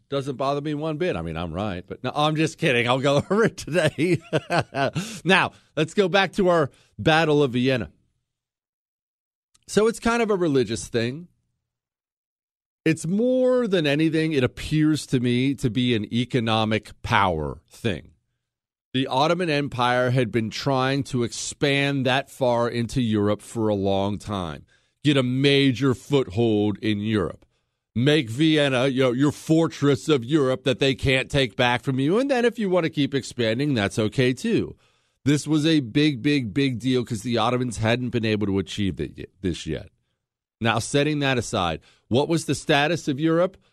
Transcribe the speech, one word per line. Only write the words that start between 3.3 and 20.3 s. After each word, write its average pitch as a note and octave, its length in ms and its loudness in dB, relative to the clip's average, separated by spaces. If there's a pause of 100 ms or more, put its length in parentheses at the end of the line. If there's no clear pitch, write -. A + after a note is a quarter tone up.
it - 140 -2
today. D#3 640 0 (500)
<laughs> C3+ 180 -2 (340)
Now, E3+ 280 4 (240)
let's D#3 160 -2
go G3 160 2
back F#3+ 260 2
to F#3+ 140 2
our E3 220 4 (280)
Battle D#3 440 4
of C3 100 0
Vienna. B2 380 0 (1800)
So G#3 200 2
it's A#3 140 -2
kind A#3 220 0
of G#3+ 80 -2
a G#3 60 2
religious C3 500 0
thing. B2 420 -4 (1600)
It's D#3+ 200 -4
more B3 600 0
than F3+ 200 0
anything, D#3+ 480 0
it C3 100 2
appears D3+ 600 -2
to C#3 120 -2
me B2 360 0
to C3+ 160 -4
be B2 240 0
an G#2 180 -2
economic A2 800 0 (100)
power E2+ 640 2
thing. - 440 -8 (840)
The C3 140 -2
Ottoman E3 420 0
Empire B2 600 0
had B2 200 0
been A2 200 -2